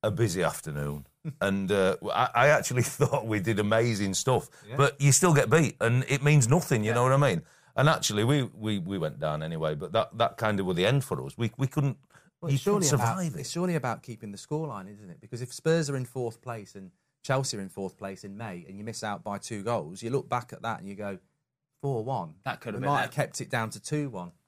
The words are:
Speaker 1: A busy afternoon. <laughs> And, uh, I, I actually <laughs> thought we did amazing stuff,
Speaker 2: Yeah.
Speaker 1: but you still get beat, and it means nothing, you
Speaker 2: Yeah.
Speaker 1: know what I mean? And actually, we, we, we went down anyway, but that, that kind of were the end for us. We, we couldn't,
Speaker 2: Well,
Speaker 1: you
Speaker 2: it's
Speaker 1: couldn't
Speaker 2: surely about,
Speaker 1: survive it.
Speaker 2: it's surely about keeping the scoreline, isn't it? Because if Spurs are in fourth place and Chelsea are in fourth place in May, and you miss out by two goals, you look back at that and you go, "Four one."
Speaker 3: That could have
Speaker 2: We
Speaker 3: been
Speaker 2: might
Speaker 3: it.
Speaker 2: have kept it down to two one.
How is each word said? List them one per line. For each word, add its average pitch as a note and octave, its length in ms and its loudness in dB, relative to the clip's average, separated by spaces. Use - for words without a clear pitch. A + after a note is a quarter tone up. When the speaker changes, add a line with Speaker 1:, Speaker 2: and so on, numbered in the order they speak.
Speaker 1:
A G#2+ 100 2
busy F#2 320 0
afternoon. D2 600 -4
<laughs> D3+ 160 -6
And, G2 280 0
uh, F#2+ 280 4
I, A#2+ 240 2
I B2 140 4
actually B2+ 360 2
<laughs> - 160 -4
thought B2 280 0
we G#2+ 140 0
did G2+ 180 0
amazing G#2+ 540 2
stuff, - 360 0
Speaker 2:
Yeah. A#2+ 100 -8
Speaker 1:
but C3+ 240 4
you C#3+ 100 8
still F3 220 6
get B2 160 6
beat, D3 320 4
and A#2+ 260 2
it C3+ 160 0
means D3 240 6
nothing, C3+ 380 2
you G#2+ 60 0
Speaker 2:
Yeah. A2 40 2
Speaker 1:
know A#2+ 80 4
what B2+ 80 4
I C3+ 60 6
mean? B2 240 4
And C#3 140 6
actually, G#2 340 2
we, C3+ 200 4
we, G#2 360 -4
we F#2+ 180 -4
went D#2 220 -4
down D2+ 240 -2
anyway, D#2+ 320 -2
but D#2 160 -8
that, A2 260 0
that A#2 200 0
kind G#2+ 240 0
of F#2+ 40 0
were F#2 80 0
the F2 120 2
end C3 180 2
for C2 220 -4
us. - 120 -12
We, A#2 200 -2
we C3 100 0
couldn't, C#3 300 -2
Speaker 2:
Well, E3+ 100 -8
Speaker 1:
you C#3 60 2
Speaker 2:
it's C3+ 80 -2
Speaker 1:
couldn't G3+ 200 2
Speaker 2:
surely D3 200 2
about, C#3+ 140 0
Speaker 1:
survive E3+ 180 -4
it. - 60 -8
Speaker 2:
it's B2+ 100 -10
surely F3 240 -2
about B2 260 -2
keeping G#2+ 300 -12
the G2+ 60 -12
scoreline, B2+ 560 -8
isn't G2+ 160 -20
it? E2+ 100 -18
Because A2+ 220 -12
if B2 120 -12
Spurs D#3+ 360 2
are C#3 80 -2
in B2+ 80 -4
fourth A#2+ 360 -8
place A2+ 340 -12
and F#2+ 160 -16
Chelsea C3 360 -2
are G2+ 40 -6
in G2 80 -8
fourth F#2+ 280 -8
place G2 260 -10
in G2+ 140 -14
May, F#2+ 300 -10
and F#2+ 100 -16
you G#2 80 -12
miss A2+ 180 -10
out G2+ 220 -6
by G2+ 120 -4
two G#2 240 -8
goals, F#2+ 400 -4
you A2+ 80 -6
look C3 200 -4
back A#2+ 240 -4
at - 80 -18
that A2+ 180 -4
and F#2 80 -14
you G2+ 80 -10
go, G2 240 -8
"Four C3 240 -2
one." G2 300 -6
Speaker 3:
That B2 160 -6
could A2+ 140 -8
have B2 60 -6
Speaker 2:
We C3 40 -4
Speaker 3:
been C#3+ 80 0
Speaker 2:
might C#3 80 2
Speaker 3:
it. - 60 0
Speaker 2:
have - 40 -10
kept - 300 -4
it A2+ 80 -12
down A2+ 220 -2
to G#2 100 -14
two D3 280 -4
one. F2+ 220 -12